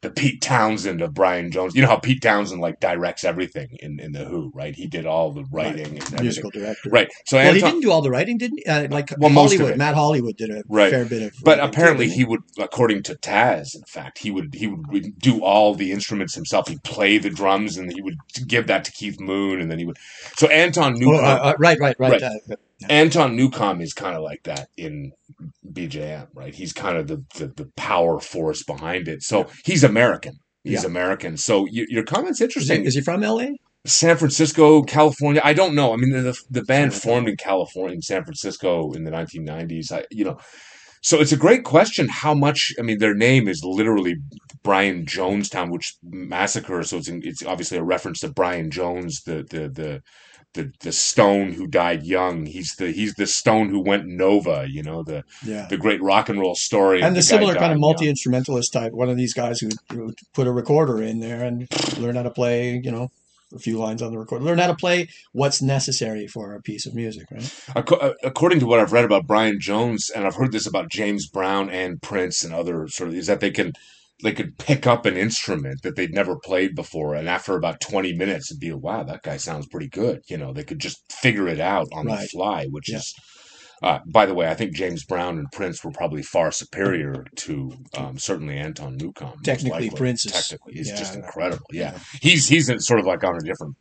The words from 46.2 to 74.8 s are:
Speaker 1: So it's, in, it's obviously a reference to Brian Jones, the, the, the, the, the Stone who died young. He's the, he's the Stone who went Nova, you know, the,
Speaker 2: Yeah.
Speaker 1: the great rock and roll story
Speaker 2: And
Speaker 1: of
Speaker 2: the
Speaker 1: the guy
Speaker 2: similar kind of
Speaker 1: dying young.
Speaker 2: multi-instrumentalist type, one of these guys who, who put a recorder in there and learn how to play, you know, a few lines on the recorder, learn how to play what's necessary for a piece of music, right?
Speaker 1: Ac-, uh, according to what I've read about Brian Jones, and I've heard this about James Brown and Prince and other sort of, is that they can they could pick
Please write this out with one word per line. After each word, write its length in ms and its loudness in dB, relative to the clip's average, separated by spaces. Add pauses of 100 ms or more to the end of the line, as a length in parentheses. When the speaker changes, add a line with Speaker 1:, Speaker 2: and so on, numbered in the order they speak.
Speaker 1:
So 140 -6
it's, 120 -8
in, 160 -8
it's 200 -10
obviously 320 -6
a 80 -4
reference 360 -4
to 120 -8
Brian 380 -2
Jones, 540 -6
the, 260 -8
the, 180 -8
the, 340 -10 (500)
the, 280 -10
the 120 -8
Stone 600 2
who 160 -8
died 340 2
young. 420 -2
He's 300 -10
the, 160 -4
he's 240 -4
the 120 -2
Stone 440 2
who 100 0
went 280 0
Nova, 600 2
you 140 -8
know, 200 -8
the, 200 -8 (220)
Speaker 2:
Yeah. 260 -8
Speaker 1:
the 80 -4
great 240 0
rock 260 2
and 120 -2
roll 160 0
story 440 4
Speaker 2:
And 100 4
Speaker 1:
of 40 2
Speaker 2:
the 60 2
Speaker 1:
the 20 6
guy 60 4
Speaker 2:
similar 260 6
kind 20 0
of 120 2
Speaker 1:
dying 80 4
young. 40 2
Speaker 2:
multi-instrumentalist 920 0
type, 200 -2
one 160 0
of 80 0
these 160 -2
guys 280 -4
who, 100 -4 (200)
who 220 -10 (220)
put 140 0
a 40 0
recorder 500 2
in 180 -4
there 240 -6
and 220 -6 (320)
learn 180 -2
how 80 -4
to 60 -4
play, 540 0
you 60 -4
know, 180 -6 (460)
a 60 -16
few 180 -4
lines 240 -4
on 100 -8
the 60 -8
recorder, 260 -8
learn 140 2
how 100 2
to 80 2
play 320 0 (240)
what's 300 0
necessary 640 -2
for 280 -12
a 80 -16
piece 240 -10
of 80 -14
music, 380 -8
right? 100 -14 (340)
Speaker 1:
Ac-, 240 4
uh, 120 2 (100)
according 380 4
to 60 2
what 140 6
I've 120 2
read 120 6
about 220 4
Brian 340 2
Jones, 500 -2
and 140 -6
I've 120 -2
heard 160 0
this 160 -4
about 200 -4
James 400 -4
Brown 400 -2
and 340 -6
Prince 420 -4
and 100 -10
other 340 -4
sort 200 -8
of, 80 -8
is 100 -8
that 140 0
they 100 0
can 220 -4 (500)
they 100 -2
could 260 -8
pick 280 0